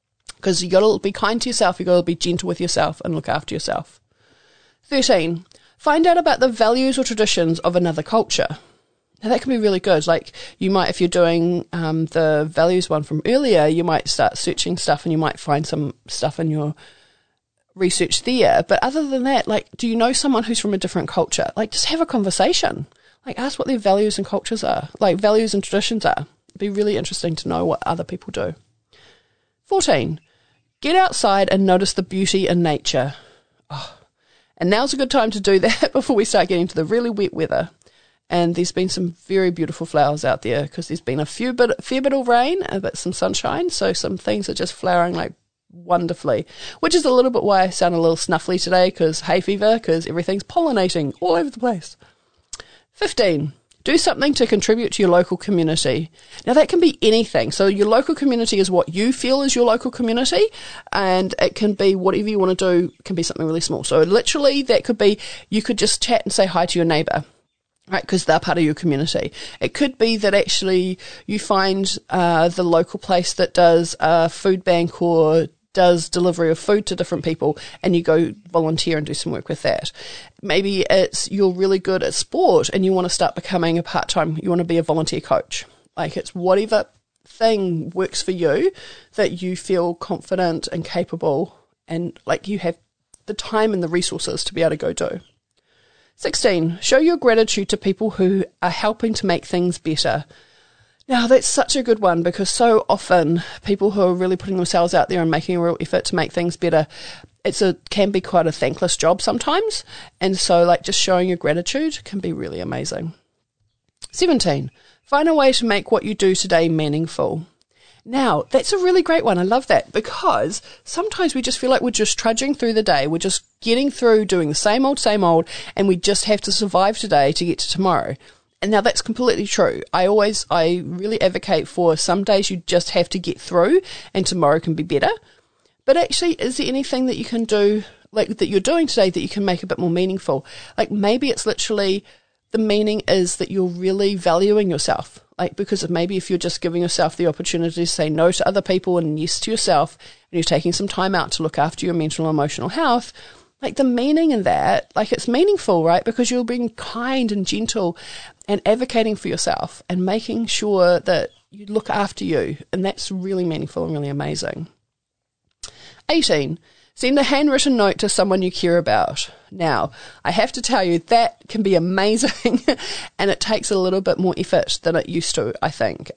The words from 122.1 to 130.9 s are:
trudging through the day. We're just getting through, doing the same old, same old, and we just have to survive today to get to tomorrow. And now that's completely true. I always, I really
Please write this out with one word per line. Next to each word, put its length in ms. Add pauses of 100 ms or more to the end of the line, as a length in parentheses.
trudging 380
through 180
the 80
day. 240
We're 140
just 240 (160)
getting 320
through, 340
doing 240
the 60
same 300
old, 120
same 260
old, 240 (280)
and 120
we 100
just 280
have 160
to 100
survive 460
today 360
to 120
get 140
to 100
tomorrow. 460 (440)
And 120
now 100
that's 220
completely 420
true. 360 (120)
I 140
always, 420
I 340
really 380